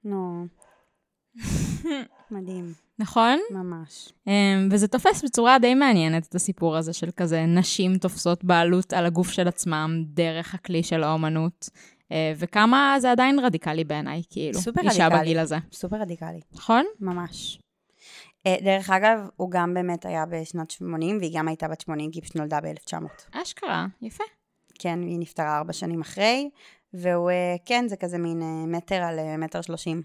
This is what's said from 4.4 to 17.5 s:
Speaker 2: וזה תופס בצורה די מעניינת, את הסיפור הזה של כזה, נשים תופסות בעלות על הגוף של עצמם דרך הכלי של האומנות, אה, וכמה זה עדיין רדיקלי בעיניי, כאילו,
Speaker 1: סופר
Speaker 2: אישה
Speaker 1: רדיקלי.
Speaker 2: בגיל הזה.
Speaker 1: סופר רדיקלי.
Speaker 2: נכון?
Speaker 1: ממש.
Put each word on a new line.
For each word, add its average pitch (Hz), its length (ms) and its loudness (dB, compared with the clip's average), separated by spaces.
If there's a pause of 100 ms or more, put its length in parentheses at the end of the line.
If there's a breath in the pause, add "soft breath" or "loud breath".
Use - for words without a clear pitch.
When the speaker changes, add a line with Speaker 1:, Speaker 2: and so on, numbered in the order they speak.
Speaker 2:
וזה 208 160 4
תופס 370 360 2
בצורה 247 360 6
די 247 160 6
מעניינת, 165 520 4
את - 80 -10
הסיפור 170 420 0
הזה 160 160 -2
של 165 180 -6
כזה, 165 340 0
נשים 180 520 4
תופסות 175 460 0
בעלות 180 500 4
על 180 120 2
הגוף 175 260 2
של 180 160 2
עצמם 160 600 -2
דרך 165 460 -2
הכלי 170 300 -2
של 160 200 0
האומנות, 160 680 0 (420 soft breath)
אה, 156 260 -2
וכמה 240 600 4
זה 247 120 2
עדיין 262 280 4
רדיקלי 165 440 0
בעיניי, 151 460 -4
כאילו, 151 300 -4
Speaker 1:
סופר 233 220 -2
Speaker 2:
אישה 196 240 4
Speaker 1:
רדיקלי. 165 160 6
Speaker 2:
בגיל 165 180 2
הזה. 156 180 -2 (140)
Speaker 1:
סופר 190 300 -8
רדיקלי. 165 380 -10 (140)
Speaker 2:
נכון? 240 320 2 (140)
Speaker 1:
ממש. 180 600 -8 (880 loud breath)